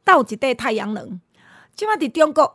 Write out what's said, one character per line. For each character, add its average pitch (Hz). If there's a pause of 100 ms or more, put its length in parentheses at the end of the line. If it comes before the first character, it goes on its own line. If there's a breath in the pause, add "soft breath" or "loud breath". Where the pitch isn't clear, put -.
斗 320
一 214
块 254
太 240
阳 214
能。 208 (560 soft breath)
即 -
马 427
伫 285
中 311
国 -